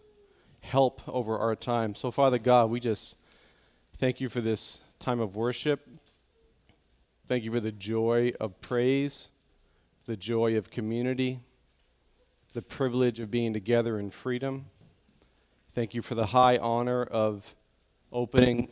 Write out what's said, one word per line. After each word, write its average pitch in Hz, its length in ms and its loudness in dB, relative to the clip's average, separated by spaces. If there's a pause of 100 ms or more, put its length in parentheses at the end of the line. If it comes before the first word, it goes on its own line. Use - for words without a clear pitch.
(580)
help - 480 0
over 110 320 -4
our 113 160 0
time. 113 400 -2
So - 160 -6
Father 131 280 4
God, 117 320 6
we 120 100 -2
just 117 360 -4 (800)
thank 127 240 0
you 131 80 -2
for 123 120 -4
this 113 400 -2 (180)
time 123 220 -2
of 101 160 -4
worship. 123 520 -2 (1400)
Thank 123 160 -2
you 113 80 -6
for 120 80 0
the 107 100 -4
joy 113 720 0
of 104 200 -8
praise, 135 720 0 (760)
the 113 100 -6
joy 113 400 0
of 104 160 -4
community, 123 640 -2 (1120)
the 117 100 -8
privilege 123 580 0
of 113 100 -8
being 117 220 0
together 113 440 0
in 101 140 -4
freedom. 135 560 -6 (1040)
Thank 117 240 -4
you 117 80 -4
for 113 140 -4
the 110 100 2
high 127 300 6
honor 120 480 0
of 107 500 -2 (560)
opening 123 600 2